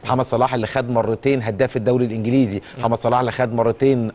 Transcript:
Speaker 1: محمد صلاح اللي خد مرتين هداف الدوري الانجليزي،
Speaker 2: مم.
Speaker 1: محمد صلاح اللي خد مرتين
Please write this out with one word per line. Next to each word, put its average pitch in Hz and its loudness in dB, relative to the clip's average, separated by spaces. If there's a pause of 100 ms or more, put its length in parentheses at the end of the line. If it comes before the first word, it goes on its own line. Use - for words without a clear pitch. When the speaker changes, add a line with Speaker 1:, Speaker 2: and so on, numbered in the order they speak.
Speaker 1:
محمد 127 0
صلاح 127 0
اللي 113 -2
خد 123 -2
مرتين 117 0
هداف 113 -2
الدوري 123 0
الانجليزي، 113 0
Speaker 2:
مم. - -12
Speaker 1:
محمد 117 0
صلاح 123 2
اللي 120 -2
خد 123 -2
مرتين 117 2